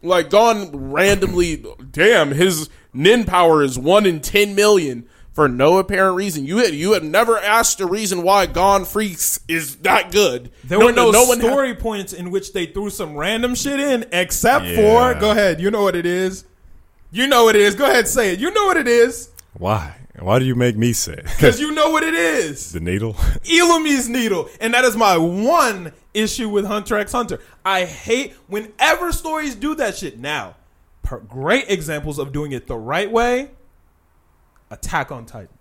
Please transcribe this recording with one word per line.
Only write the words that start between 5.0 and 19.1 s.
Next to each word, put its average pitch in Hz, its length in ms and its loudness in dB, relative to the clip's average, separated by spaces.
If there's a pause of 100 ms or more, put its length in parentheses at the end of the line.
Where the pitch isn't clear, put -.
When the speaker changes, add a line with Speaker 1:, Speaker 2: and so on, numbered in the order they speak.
Speaker 1:
for 151 160 2
no 135 300 2
apparent 190 400 0
reason. 170 280 -6
You 165 120 -2
had, 220 160 2
you 160 180 -2
had 185 120 0
never 220 340 2
asked 208 400 0
the 196 80 -6
reason 185 380 -4
why 190 240 4
Gon 190 360 2
Freaks 202 640 -4
is 156 300 -6
that 180 340 0
good. 135 400 0 (140)
Speaker 2:
There 160 140 -2
Speaker 1:
No, 233 80 8
Speaker 2:
were 240 40 4
no 240 200 4
Speaker 1:
no, 226 120 6
no - 40 6
one 240 120 2
ha- 233 80 0
Speaker 2:
story 269 280 0
points 202 360 -8
in 180 200 -10
which 190 200 -6
they 180 140 -4
threw 196 240 -8
some 165 260 -10
random 226 400 -4
shit 277 240 -4
in, 269 320 0
except 180 540 0
Speaker 3:
Yeah. 175 100 -4 (380)
Speaker 2:
for, - 60 -6
go 208 120 2
ahead, 196 300 2
you 196 100 0
know 214 120 0
what 185 120 0
it 175 100 -4
is. 185 380 -4 (680)
You 240 160 -2
know 247 180 4
what 220 100 4
it 208 60 6
is. 202 140 2
Go 277 100 0
ahead, 247 220 2
say 214 260 0
it. 180 60 -8
You 311 120 -2
know 427 140 0
what 370 120 2
it 269 100 -2
is. 240 420 2 (240)